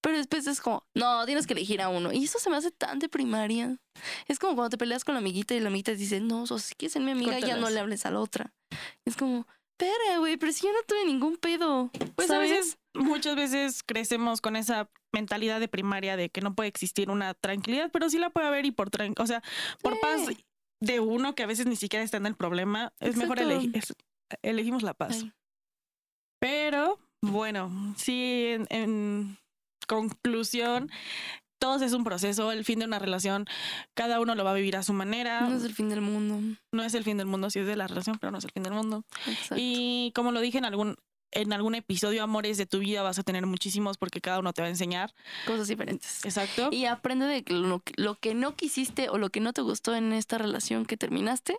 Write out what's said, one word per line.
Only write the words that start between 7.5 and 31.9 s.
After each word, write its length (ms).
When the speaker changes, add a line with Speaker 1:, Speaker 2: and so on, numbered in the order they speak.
Speaker 2:
Córtalas. 180
Speaker 1:
le 80
hables 260
a 40
la 100
otra". 320
Es 100
como, 300
"Verga, 420
güey, 180
pero 160
si 120
yo 80
no 140
tuve 180
ningún 320
pedo", 540
Speaker 2:
Pues 160
a 40
Speaker 1:
¿sabes? 160
Speaker 2:
veces, 260
muchas 400
veces 480
crecemos 580
con 140
esa 340
mentalidad 460
de 80
primaria 480
de 140
que 120
no 120
puede 160
existir 400
una 240
tranquilidad, 580
pero 180
sí 100
la 100
puede 180
haber 180
y 60
por 200
tran-, 280
o 60
sea, 160
por 120
Speaker 1:
Sí. 80
Speaker 2:
paz 200
de 180
uno 340
que 100
a 40
veces 180
ni 100
siquiera 280
está 140
en 100
el 80
problema, 640
es 160
mejor 240
Speaker 1:
Exacto. 220
Speaker 2:
elegi-, 140
es, 180
elegimos 400
la 100
paz. 300
Speaker 1:
Ay. 80
Speaker 2:
Pero, 600
bueno, 500
sí, 520
en, 200
en 680
conclusión, 1000
todo 240
es 100